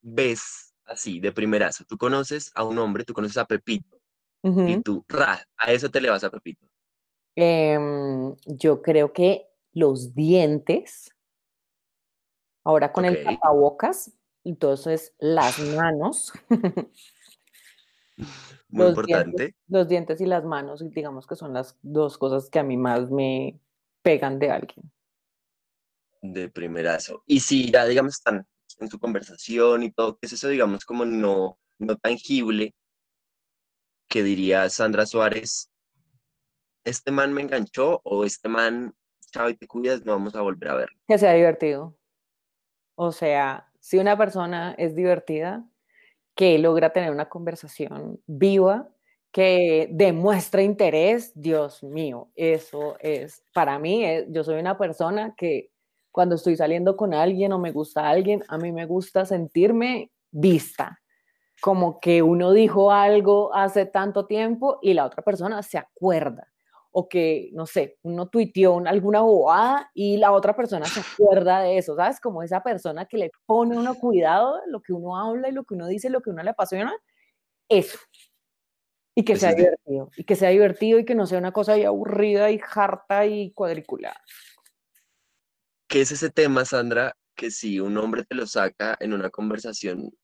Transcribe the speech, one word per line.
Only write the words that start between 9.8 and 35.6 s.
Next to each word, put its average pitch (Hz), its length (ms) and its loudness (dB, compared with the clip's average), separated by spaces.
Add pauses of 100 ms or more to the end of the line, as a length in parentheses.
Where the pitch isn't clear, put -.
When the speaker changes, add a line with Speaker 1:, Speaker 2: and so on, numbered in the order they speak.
Speaker 2:
dientes. 156 960 0 (1500)
Ahora 151 280 4
con 180 120 0
el 175 140 2
Speaker 1:
Ok. - 60 -8
Speaker 2:
tapabocas, 147 880 2 (320)
entonces 160 760 -4
las 147 400 0
manos. 156 760 -2 (160)
<laughs> 196 440 -2 (1800)
Speaker 1:
Muy 202 160 2
Speaker 2:
Los 180 60 8
Speaker 1:
importante. 170 460 0
Speaker 2:
dientes, 143 180 -6 (140)
los 180 200 2
dientes 170 320 -2
y 185 60 -2
las 175 180 0
manos, 147 460 -8
digamos 139 360 -10
que 131 100 -10
son 147 160 -14
las 127 300 -8
dos 147 360 -2
cosas 135 300 -2
que - 100 0
a 151 40 2
mí 131 140 -2
más 123 340 -2
me 135 500 -4 (420)
pegan 139 360 2
de 143 120 0
alguien. - 400 -8 (1300)
Speaker 1:
De 92 260 -10
primerazo. 85 760 -6
Y 139 140 2
si 127 300 0
ya, 120 140 6
digamos, 135 300 0
están 101 320 -4 (320)
en 110 100 -12
su 107 100 -14
conversación 117 840 0
y 113 80 -4
todo, 110 280 -4
¿qué - 80 -14
es 110 60 -14
eso, 123 160 -8
digamos, 110 360 0
como 120 200 -4
no, 98 540 -2 (200)
no 107 180 -4
tangible 110 800 -2 (1300)
que 110 140 -2
diría 95 480 0
Sandra 107 360 0
Suárez, 107 640 -4 (1120)